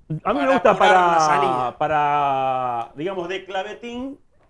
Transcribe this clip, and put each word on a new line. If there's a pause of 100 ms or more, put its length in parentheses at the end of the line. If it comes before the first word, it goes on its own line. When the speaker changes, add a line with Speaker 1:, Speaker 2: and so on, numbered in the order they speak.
(240)
Speaker 1:
A
mí
me
Speaker 2:
para
Speaker 1:
gusta
Speaker 2:
apurar (160)
Speaker 1:
para,
Speaker 2:
la
salida.
Speaker 1:
para,
digamos,
de
clavetín (300)